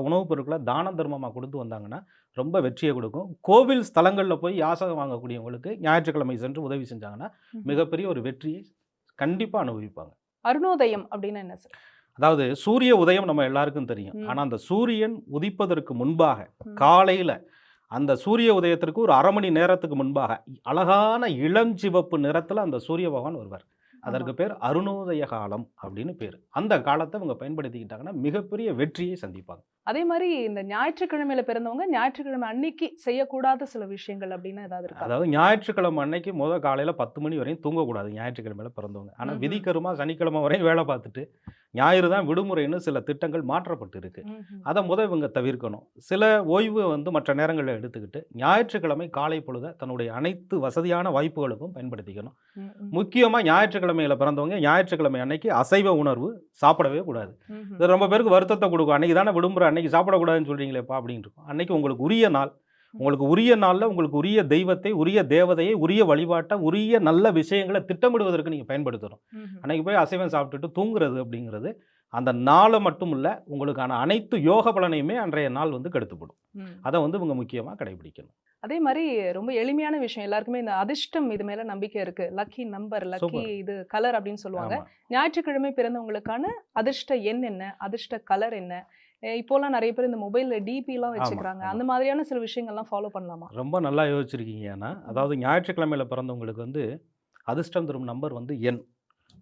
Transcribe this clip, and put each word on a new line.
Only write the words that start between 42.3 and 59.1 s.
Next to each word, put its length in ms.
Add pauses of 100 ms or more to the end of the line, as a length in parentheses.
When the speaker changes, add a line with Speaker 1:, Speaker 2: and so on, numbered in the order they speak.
Speaker 1:
சில 200
திட்டங்கள் 440
மாற்றப்பட்டு 500
இருக்கு. 200 (120)
Speaker 2:
ம்ஹும். 360
Speaker 1:
அதை 200
முத 100 (100)
இவங்க 280
தவிர்க்கணும். 480 (240)
சில 120 (340)
ஓய்வு 280 (120)
வந்து 200
மற்ற 240
நேரங்கள்ல 400
எடுத்துக்கிட்டு 420 (200)
ஞாயிற்றுக்கிழமை 640 (100)
காலை 300
பொழுத 340
தன்னுடைய 380
அனைத்து 360 (100)
வசதியான 520
வாய்ப்புகளுக்கும் 600
பயன்படுத்திக்கணும். 580 (260)
Speaker 2:
ம், 80 (140)
ம். 140
Speaker 1:
முக்கியமா 520
ஞாயிற்றுக்கிழமையில 720
பிறந்தவங்க 440
ஞாயிற்றுக்கிழமை 580
அன்னைக்கு 240 (120)
அசைவ 420
உணர்வு 260 (320)
சாப்பிடவே 480
கூடாது. 240 (220)
Speaker 2:
ம்ஹும். 240
Speaker 1:
இது 160
ரொம்ப 160
பேருக்கு 260
வருத்தத்தை 320
கொடுக்கும். 280
அன்னைக்கு 220